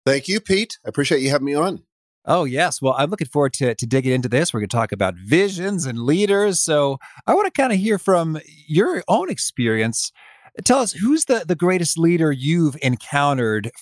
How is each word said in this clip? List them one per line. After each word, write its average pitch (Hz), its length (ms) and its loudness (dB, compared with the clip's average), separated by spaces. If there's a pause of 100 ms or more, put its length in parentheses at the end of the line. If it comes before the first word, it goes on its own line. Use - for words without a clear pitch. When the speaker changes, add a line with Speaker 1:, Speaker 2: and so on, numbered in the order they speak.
Speaker 1:
Thank 135 240 2
you, 196 100 -2
Pete. 202 460 -2
I - 60 -8
appreciate 143 320 0
you 135 80 0
having 139 160 0
me 143 80 -2
on. 165 280 -2 (440)
Speaker 2:
Oh, 170 180 4
yes. 143 380 -2
Well, 131 160 2
I'm 147 100 2
looking 180 200 -6
forward 143 260 0
to, 123 200 0
to - 120 -6
digging 127 260 2
into 123 160 0
this. 135 240 0
We're 110 80 -4
gonna 104 80 -4
talk 113 240 -2
about 95 240 -2
visions 175 680 0
and 120 140 -6
leaders. 196 600 2
So 143 380 0 (280)
I 240 80 2
wanna 392 160 2
kinda 262 260 0
hear 202 220 0
from 165 400 0 (280)
your 214 420 2
own 233 220 0
experience. 113 840 -2 (540)
Tell 262 140 4
us, 220 120 -2
who's 262 320 0
the, 220 240 0
the 170 80 0
greatest 175 400 0
leader 165 340 2
you've 147 520 0
encountered 123 880 0 (100)